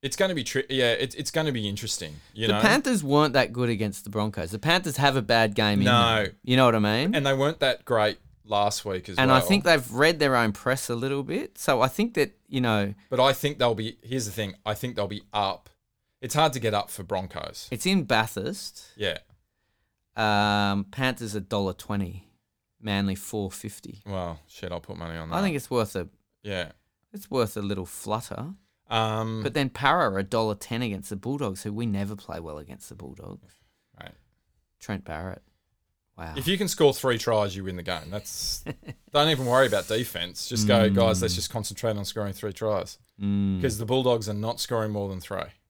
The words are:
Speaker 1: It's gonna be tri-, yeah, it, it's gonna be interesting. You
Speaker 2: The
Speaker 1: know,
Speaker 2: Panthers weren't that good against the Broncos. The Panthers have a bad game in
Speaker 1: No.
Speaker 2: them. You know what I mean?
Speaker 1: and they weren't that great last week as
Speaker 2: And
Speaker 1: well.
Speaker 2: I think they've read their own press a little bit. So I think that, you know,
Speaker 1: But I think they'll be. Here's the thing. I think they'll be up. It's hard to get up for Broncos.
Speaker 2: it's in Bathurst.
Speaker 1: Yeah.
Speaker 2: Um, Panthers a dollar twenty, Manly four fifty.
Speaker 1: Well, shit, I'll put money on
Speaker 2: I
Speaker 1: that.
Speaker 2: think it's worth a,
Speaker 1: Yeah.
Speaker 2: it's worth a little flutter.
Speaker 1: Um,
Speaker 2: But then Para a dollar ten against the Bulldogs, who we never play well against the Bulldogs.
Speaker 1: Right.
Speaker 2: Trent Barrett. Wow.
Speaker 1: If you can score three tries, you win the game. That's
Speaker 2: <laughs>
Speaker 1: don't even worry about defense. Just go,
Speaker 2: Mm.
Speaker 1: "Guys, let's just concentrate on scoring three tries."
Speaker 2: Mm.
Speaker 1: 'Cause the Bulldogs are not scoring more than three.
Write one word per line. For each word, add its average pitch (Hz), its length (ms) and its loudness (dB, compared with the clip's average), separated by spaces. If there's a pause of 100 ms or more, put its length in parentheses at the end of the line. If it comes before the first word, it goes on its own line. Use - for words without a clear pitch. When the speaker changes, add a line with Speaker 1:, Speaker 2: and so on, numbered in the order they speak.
Speaker 1:
It's 139 140 -4
gonna 190 200 2
be 131 100 -4
tri-, - 240 -2
yeah, 127 240 4
it, - 240 -2
it's 107 140 -6
gonna 156 200 0
be 113 160 -2
interesting. 101 480 -6 (180)
You 110 140 -2
Speaker 2:
The 107 60 4
Speaker 1:
know, 104 80 2
Speaker 2:
Panthers 233 420 4
weren't 147 300 4
that 123 180 4
good 120 180 -2
against 104 360 -4
the 107 40 -12
Broncos. 104 420 -4
The 107 80 -6
Panthers 160 360 0
have 139 220 4
a 131 40 2
bad 113 340 4
game 104 240 4
in 98 60 4
Speaker 1:
No. 117 380 6
Speaker 2:
them. 95 180 -4
You 127 140 2
know 131 100 8
what 117 100 8
I 110 40 4
mean? 110 340 2
Speaker 1:
and 143 120 2
they 135 80 2
weren't 139 260 0
that 131 240 2
great 107 340 2 (280)
last 104 400 2
week 95 240 -6
as - 80 -4
Speaker 2:
And 131 120 4
Speaker 1:
well. 131 80 8
Speaker 2:
I 127 40 6
think 87 240 2
they've 143 260 4
read 151 280 4
their 135 180 4
own 113 160 4
press 127 360 -2
a 120 60 0
little 139 280 -4
bit. - 340 -6
So 131 240 2
I 131 80 6
think 233 240 0
that, 147 180 2 (160)
you 135 140 -2
know, 107 320 2 (160)
Speaker 1:
But 123 100 -2
I 131 140 6
think 143 260 -4
they'll 120 160 4
be. 110 260 -8
Here's 120 240 -4
the 104 60 -6
thing. 98 240 -4 (100)
I 107 80 -2
think 123 220 -6
they'll 101 140 -2
be 104 140 -8 (100)
up. 98 360 -2 (520)
It's 127 140 -8
hard 151 180 4
to 131 80 -4
get 110 120 0
up 101 160 -2
for - 140 -12
Broncos. - 680 -8
Speaker 2:
it's - 160 -6
in 185 200 4
Bathurst. 113 800 -2 (100)
Speaker 1:
Yeah. 98 220 -2 (1000)
Speaker 2:
Um, 104 720 2
Panthers 117 500 -4
a 107 60 -2
dollar 95 320 -2
twenty, 92 560 -6 (520)
Manly 101 340 0
four 98 360 -6
fifty. - 540 -14
Speaker 1:
Well, 90 420 -8
shit, - 240 -12
I'll 87 100 -8
put 90 160 -16
money 82 200 -10
on 80 140 -10
Speaker 2:
I 165 60 -2
Speaker 1:
that. 196 60 0
Speaker 2:
think 180 120 0
it's 131 140 -8
worth 117 260 0
a, 85 120 -4 (360)
Speaker 1:
Yeah. 92 280 -6 (420)
Speaker 2:
it's 101 160 -16
worth 120 280 0
a 104 40 -4
little 98 240 -4
flutter. 117 680 -8 (360)
Speaker 1:
Um, 110 540 -2
Speaker 2:
But 127 100 -2
then 139 160 0
Para 143 460 2
a 98 80 0
dollar 110 320 0
ten 117 260 -6
against 101 300 -6
the 107 40 -8
Bulldogs, 113 480 -6
who 107 80 -6
we 113 140 -4
never 101 300 -2
play 85 240 -12
well 80 180 -12
against - 320 -16
the - 60 -16
Bulldogs. - 580 -16 (480)
Speaker 1:
Right. - 100 -16 (680)
Speaker 2:
Trent 98 260 -8
Barrett. 85 380 -10 (760)
Wow. 82 180 -12
Speaker 1:
If 135 120 -6
you 190 100 0
can 196 100 -2
score 147 260 6
three 123 240 0
tries, 104 380 0
you 98 80 -8
win 92 140 -8
the 87 60 -10
game. 80 260 -6
That's - 560 -8 (220)
Speaker 2:
<laughs> - 260 -18
Speaker 1:
don't 147 160 4
even 135 160 0
worry 127 220 6
about 101 200 0
defense. 98 640 -4
Just 107 180 0
go, 104 220 6
Speaker 2:
Mm. 98 60 2
Speaker 1:
"Guys, 110 260 4
let's 92 140 0
just 90 140 -6
concentrate 110 460 -4
on 101 80 -6
scoring 101 300 -6
three 104 180 -8
tries." 98 460 -4 (240)
Speaker 2:
Mm. 101 400 2
Speaker 1:
'Cause 117 160 0
the 113 80 -4
Bulldogs 123 420 2
are 107 60 -4
not 107 260 -4
scoring 110 320 -2
more 101 160 -4
than 95 140 -8
three. 95 220 -8 (260)